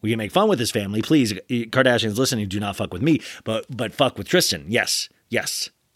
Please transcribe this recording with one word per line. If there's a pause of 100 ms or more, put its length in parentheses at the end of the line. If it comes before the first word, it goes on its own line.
We
can
make
fun
with
this
family.
Please, (160)
Kardashians
listening,
do
not
fuck
with
me, (220)
but, (100)
but
fuck
with
Tristan.
Yes, (220)
yes. (260)